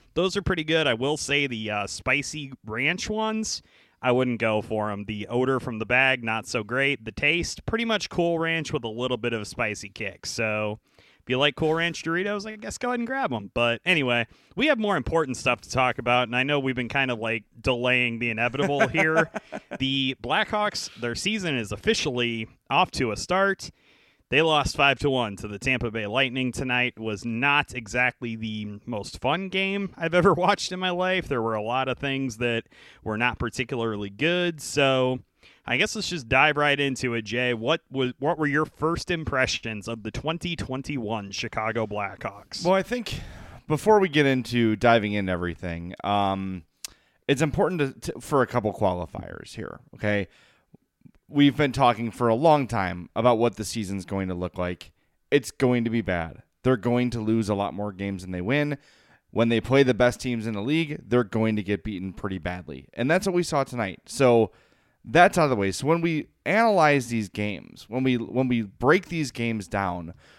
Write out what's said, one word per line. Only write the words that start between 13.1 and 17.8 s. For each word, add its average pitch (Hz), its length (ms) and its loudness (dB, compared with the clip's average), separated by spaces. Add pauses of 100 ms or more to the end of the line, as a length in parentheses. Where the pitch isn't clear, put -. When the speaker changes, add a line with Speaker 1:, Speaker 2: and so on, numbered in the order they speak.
Speaker 1:
'em. 104 200 -6
But 117 320 -2
anyway, 127 420 2 (280)
we 262 140 0
have 269 100 4
more 208 180 0
important 139 400 0
stuff 123 260 -2
to - 80 -16
talk 127 280 0
about, 120 300 2
and 120 80 -4
I 127 80 2
know 143 160 0
we've 131 160 -2
been 123 120 -4
kind 135 220 0
of, 117 80 -4
like, 113 240 -4 (180)
delaying 123 600 2